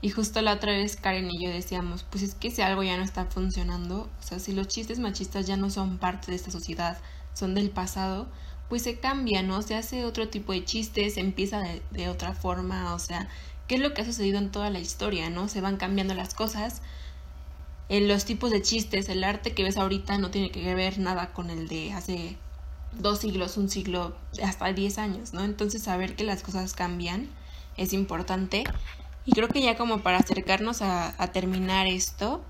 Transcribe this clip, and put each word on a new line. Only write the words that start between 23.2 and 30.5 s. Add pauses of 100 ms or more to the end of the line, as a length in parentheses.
siglos,
un
siglo, (280)
hasta
diez
años,
¿no?
Entonces,
saber
que
las
cosas
cambian (480)
es
importante. (640)
Y
creo
que
ya
como
para
acercarnos